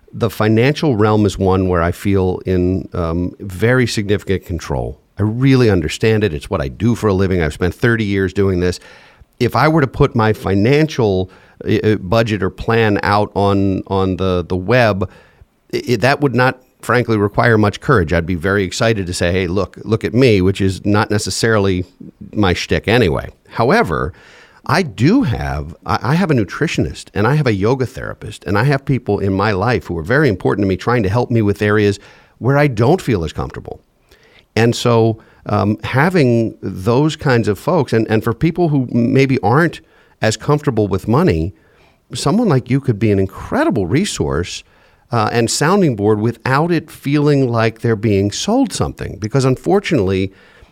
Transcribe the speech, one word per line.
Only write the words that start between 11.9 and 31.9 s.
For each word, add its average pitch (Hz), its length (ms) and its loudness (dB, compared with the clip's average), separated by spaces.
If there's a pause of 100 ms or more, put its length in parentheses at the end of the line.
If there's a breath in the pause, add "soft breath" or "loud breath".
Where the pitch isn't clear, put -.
budget 107 460 -2
or 95 80 -2
plan 113 520 0
out 104 320 0
on, 98 540 0
on 95 280 0
the, 90 320 -2
the 92 80 -2
web, 101 540 0 (640 soft breath)
i-, - 160 -4
i-, 123 60 2
that 123 240 0
would 139 140 0
not, 127 280 0 (180)
frankly, 117 380 0
require 110 400 2
much 104 220 0
courage. 90 320 2
I'd 85 120 0
be 90 120 -4
very 95 280 0
excited 98 420 -2
to 87 60 -6
say, 87 200 0
"Hey, 92 160 0
look, 104 360 -4
look 104 200 -2
at 101 100 -4
me," 113 260 4
which 95 220 2
is 95 240 -2
not 104 240 0
necessarily 98 760 0 (480)
my 95 220 2
shtick - 340 -2
anyway. 95 400 0 (200)
However, 113 640 0 (560 loud breath)
I 180 140 0
do 151 400 2
have, 71 540 -4 (100)
I, 95 160 -2
I 127 140 -2
have 175 160 0
a - 20 2
nutritionist 113 800 -4
and 107 140 0
I 143 80 0
have 151 100 0
a 113 80 0
yoga 117 320 -2
therapist - 580 -12
and 101 140 0
I 113 60 2
have 143 200 0
people 117 360 -2
in 98 120 -2
my 101 200 0
life 101 340 -2
who 87 100 -6
are 82 60 -6
very 127 260 2
important 104 360 0
to 98 40 0
me 92 80 0
trying 120 280 -2
to 92 40 0
help 120 220 -2
me 117 100 2
with 101 220 0
areas 104 380 2 (380 loud breath)